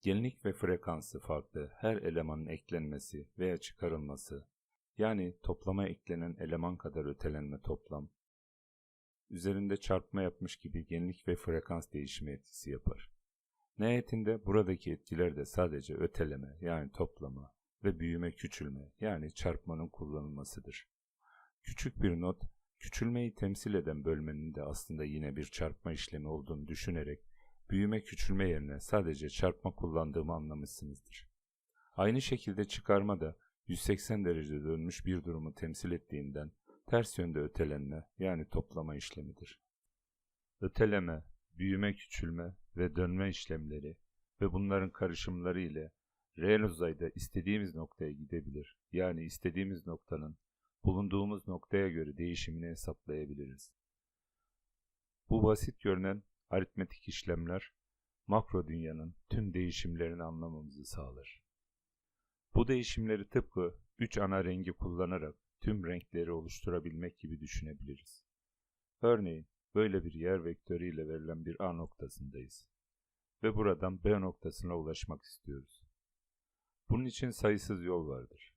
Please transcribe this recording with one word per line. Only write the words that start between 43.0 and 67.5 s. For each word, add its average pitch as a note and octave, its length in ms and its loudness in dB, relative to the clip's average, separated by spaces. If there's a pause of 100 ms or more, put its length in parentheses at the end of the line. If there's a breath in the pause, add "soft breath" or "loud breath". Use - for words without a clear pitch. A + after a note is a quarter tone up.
işlemleri D2+ 680 -6 (440)
ve G2 100 4
bunların F#2+ 380 2
karışımları F2+ 720 -2
ile D#2 300 -4 (460)
reel F#2 240 8
uzayda E2 480 0
istediğimiz F#2+ 680 -2
noktaya D#2+ 360 -6
gidebilir. D2 680 -8 (140)
Yani F2 320 0
istediğimiz F2+ 640 -2
noktanın D#2 500 -6 (460)
bulunduğumuz G2 640 2
noktaya F#2+ 420 2
göre D#2 280 -4
değişimini E2+ 500 -4
hesaplayabiliriz. D2 1040 -8 (1600)
Bu A2 140 8
basit - 360 6
görünen F#2+ 440 2 (260)
aritmetik - 580 0
işlemler F2 640 -2 (540)
makro G#2 400 2
dünyanın D#2+ 480 -4 (140)
tüm G#2 240 0
değişimlerini E2+ 680 0
anlamamızı D#2 640 -6
sağlar. C2+ 560 -10 (1120)
Bu A#2 120 8
değişimleri A2+ 600 2
tıpkı F2+ 460 2 (220)
üç A2+ 200 0
ana F#2+ 260 4
rengi F2+ 280 0
kullanarak F2 640 0 (260)
tüm G#2 240 2
renkleri E2+ 460 -2
oluşturabilmek E2+ 880 -4
gibi D#2 200 -8
düşünebiliriz. D2 840 -8 (760)